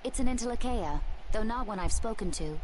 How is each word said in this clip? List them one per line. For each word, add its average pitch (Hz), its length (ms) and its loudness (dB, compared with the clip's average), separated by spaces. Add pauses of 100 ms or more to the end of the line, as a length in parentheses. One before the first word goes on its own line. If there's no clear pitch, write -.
It's 254 160 -6
an 262 80 4
Entelecheia, 233 720 0 (300)
though 214 120 4
not 233 240 -2
one 202 120 -4
I've 175 120 2
spoken 214 400 2
to. 151 320 -2